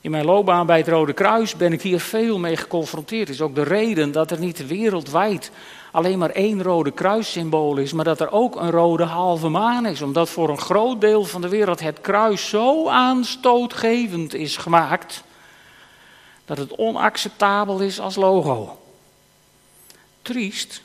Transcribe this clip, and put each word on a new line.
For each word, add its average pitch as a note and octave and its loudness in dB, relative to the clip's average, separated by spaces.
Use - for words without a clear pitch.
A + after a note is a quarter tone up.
In D#3 -8
mijn D#3 -2
loopbaan F3+ 4
bij E3 6
het D#3+ 2
Rode D#3+ 2
Kruis G#3+ 2
ben E3+ 2
ik E3 -4
hier F3+ 0
veel A3 -2
mee E3+ -2
geconfronteerd. D#3+ -6
Is C3+ -8
ook D3+ -2
de D3 0
reden E3 0
dat D#3 0
er E3+ -4
niet D#3+ -6
wereldwijd F3 -2
alleen F#3 0
maar E3 0
één G3 0
Rode E3+ 0
Kruissymbool D#3+ -2
is, C#3 -2
maar D#3+ -2
dat D#3+ 0
er D#3 -2
ook A#3 2
een E3+ -2
rode E3+ 4
halve E3 -2
maan A3+ 0
is. D3+ -4
Omdat D3+ 0
voor E3 -2
een C#3+ -2
groot A3 0
deel G#3+ 4
van F3+ -8
de F3 -4
wereld F#3+ 0
het D#3 -6
kruis G3+ 0
zo C4+ 2
aanstootgevend A#3+ 2
is D3+ -6
gemaakt, E3+ 0
dat D3 -8
het C#3 -10
onacceptabel G#3 0
is G3 -4
als F#3+ -8
logo. E3 2
Triest. - -8